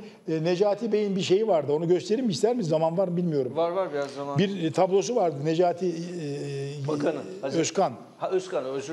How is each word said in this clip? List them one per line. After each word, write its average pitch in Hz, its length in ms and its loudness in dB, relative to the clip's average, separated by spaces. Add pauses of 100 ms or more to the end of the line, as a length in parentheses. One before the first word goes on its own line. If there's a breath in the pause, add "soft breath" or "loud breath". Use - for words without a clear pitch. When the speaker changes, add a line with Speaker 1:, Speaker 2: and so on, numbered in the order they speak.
(280 loud breath)
Speaker 1:
e, 160 160 0
Necati 202 480 2
Bey'in 208 240 2
bir 190 60 0
şeyi 196 260 2
vardı, 147 260 2
onu 165 140 0
göstereyim 202 380 2
mi, 214 60 2
ister 226 240 2
miyiz? 208 120 -2
Zaman 160 300 2
var 190 100 2
mı 175 100 -2
bilmiyorum. 143 380 0
Speaker 2:
Var, 170 160 2
var, 180 220 -2
biraz 143 180 -4
zaman. 139 260 -4
Speaker 1:
Bir, 196 260 2
e, 156 80 0
tablosu 190 440 2
vardı 170 280 2
Necati, 170 440 2
e, 143 1000 -6
Speaker 2:
Bakanı, 151 320 -2 (220)
Hazır. 165 180 -2
Speaker 1:
Özkan. 160 340 0 (240)
Speaker 2:
Ha, 160 120 -4
Özkan, 180 360 -2
özür 135 280 -4